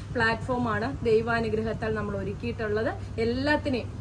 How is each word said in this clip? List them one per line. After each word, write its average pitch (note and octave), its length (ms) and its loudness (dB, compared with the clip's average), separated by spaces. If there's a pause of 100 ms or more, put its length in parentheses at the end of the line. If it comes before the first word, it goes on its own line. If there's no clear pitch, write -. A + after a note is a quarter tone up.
(140)
പ്ലാറ്റ്ഫോമാണ് A3+ 720 2 (200)
ദൈവാനുഗ്രഹത്താൽ A3 920 2
നമ്മൾ G#3 220 -4
ഒരുക്കിയിട്ടുള്ളത്. G#3+ 680 -2 (340)
എല്ലാത്തിനെയും C4+ 680 0 (100)